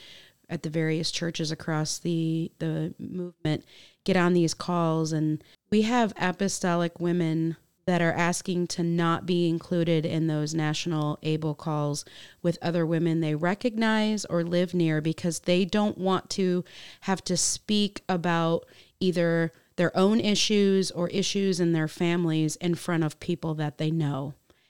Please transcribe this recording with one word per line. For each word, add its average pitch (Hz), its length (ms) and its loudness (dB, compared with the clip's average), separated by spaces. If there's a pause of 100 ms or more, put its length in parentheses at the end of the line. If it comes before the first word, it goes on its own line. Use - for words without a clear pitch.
(500)
at 160 140 -6
the 160 60 -6
various 160 420 -2
churches 165 400 -4
across 156 480 -4
the, 165 600 -2
the 160 380 -4
movement 175 680 -6 (400)
get 190 120 2
on 180 160 4
these 165 200 4
calls. 160 580 0
And 156 320 0 (260)
we 214 140 4
have 226 340 2
apostolic 175 840 -2
women 165 580 0 (280)
that 175 160 2
are 165 120 2
asking 175 540 -2
to - 160 -4
not 170 420 2
be 175 220 2
included 165 580 0
in 160 220 0
those 151 260 0
national 151 680 -2
ABLE 156 320 -2
calls 147 480 -4 (380)
with 170 200 0
other 170 240 0
women 165 360 2
they 151 120 0
recognize 214 920 0
or 170 180 -2
live 175 300 0
near, 160 260 2
because 160 400 -2
they 180 240 2
don't 208 340 0
want 185 320 0
to 180 360 0 (360)
have 190 220 -2
to 175 140 -2
speak 208 720 0
about 170 560 0 (340)
either 170 540 2 (240)
their 175 180 0
own 202 240 6
issues 196 720 2
or 175 180 -2
issues 196 500 0
in 170 120 4
their 156 160 2
families 160 680 0
in 175 180 0
front 165 280 0
of 151 160 -4
people 165 340 -4
that 151 240 -4
they 156 120 -2
know. 147 440 -2 (360)